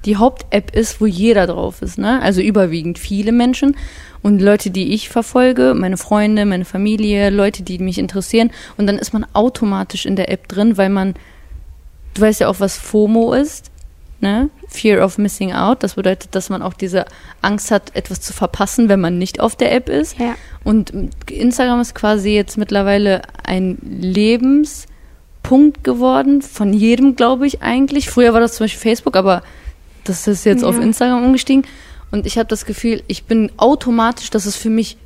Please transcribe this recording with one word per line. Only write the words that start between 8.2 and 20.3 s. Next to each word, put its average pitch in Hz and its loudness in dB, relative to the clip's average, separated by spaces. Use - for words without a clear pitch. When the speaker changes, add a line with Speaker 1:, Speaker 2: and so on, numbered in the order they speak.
Speaker 1:
und 208 0
dann 202 0
ist - -8
man 220 -2
automatisch 202 -2
in 196 -2
der 190 -4
App - -6
drin, 202 2
weil 190 2
man, 190 -2
du 190 -10
weißt 214 2
ja - 2
auch, 185 -4
was 196 -2
fomo 220 2
ist, 285 -2
ne? 220 0
Fear - 2
of 190 -2
Missing 196 -2
Out. 202 0
Das - -4
bedeutet, 190 -2
dass 190 -6
man 190 -6
auch 185 -6
diese 185 -4
Angst 202 -2
hat, - 0
etwas - -8
zu - -12
verpassen, - 0
wenn 196 4
man 175 0
nicht 185 -4
auf 226 0
der - 0
App 247 -2
ist. - -2
Speaker 2:
Ja. 240 -4